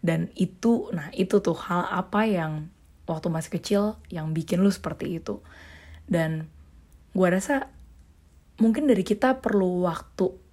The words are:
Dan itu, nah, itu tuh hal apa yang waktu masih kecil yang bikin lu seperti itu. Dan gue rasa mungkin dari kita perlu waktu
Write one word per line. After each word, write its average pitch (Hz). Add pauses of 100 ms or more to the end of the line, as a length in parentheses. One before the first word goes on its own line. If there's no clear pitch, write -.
Dan 165
itu, -
nah, 156
itu 190
tuh 180
hal 175
apa 190
yang 160 (380)
waktu 165
masih 160
kecil 202 (300)
yang 156
bikin 170
lu 202
seperti 165
itu. - (640)
Dan 160 (640)
gue 185
rasa 190 (920)
mungkin 226
dari 214
kita 254
perlu 180
waktu - (200)